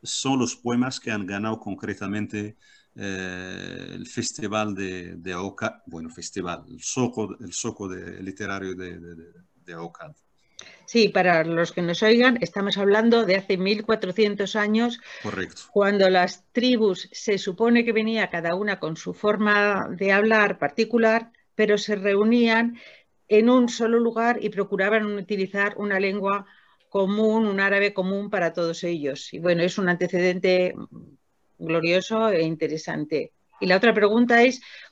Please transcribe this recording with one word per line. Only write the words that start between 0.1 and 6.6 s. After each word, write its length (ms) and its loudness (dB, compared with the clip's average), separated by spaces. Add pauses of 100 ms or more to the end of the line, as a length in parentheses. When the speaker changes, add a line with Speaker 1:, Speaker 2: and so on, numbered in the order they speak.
Speaker 1:
los 160 -2
poemas 460 -4
que 100 -8
han 140 -4
ganado 340 -6
concretamente, 960 -8 (400)
eh, 1000 -10
el 120 -12
festival 680 -4
de, 420 -8
de 180 -10
Oca-, 500 -8
bueno, 240 -12
festival, 600 -10